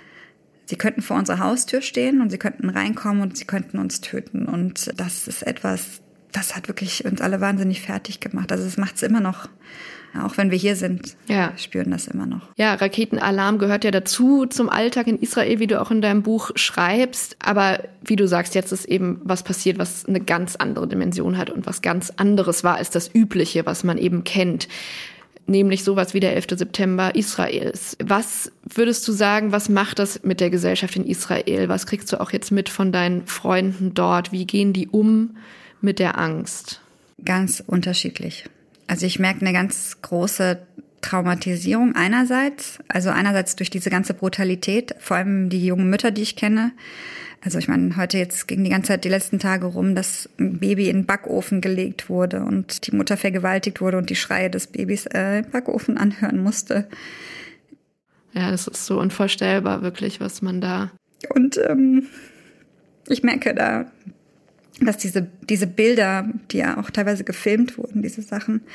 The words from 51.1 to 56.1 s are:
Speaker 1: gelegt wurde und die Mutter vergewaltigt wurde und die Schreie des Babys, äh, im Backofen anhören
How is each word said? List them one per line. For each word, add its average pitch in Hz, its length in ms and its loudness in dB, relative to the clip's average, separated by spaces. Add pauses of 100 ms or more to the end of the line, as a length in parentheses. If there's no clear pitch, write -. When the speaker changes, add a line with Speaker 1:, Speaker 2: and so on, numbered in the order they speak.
Speaker 1:
gelegt 190 480 -2
wurde 180 320 0
und 196 460 -2
die - 80 0
Mutter 202 200 2
vergewaltigt 190 640 0
wurde 185 180 2
und 180 120 -2
die 180 80 -2
Schreie 185 320 0
des 185 180 -6
Babys, 196 380 -4
äh, 196 340 0
im 220 120 -6
Backofen 247 460 -2
anhören 202 460 0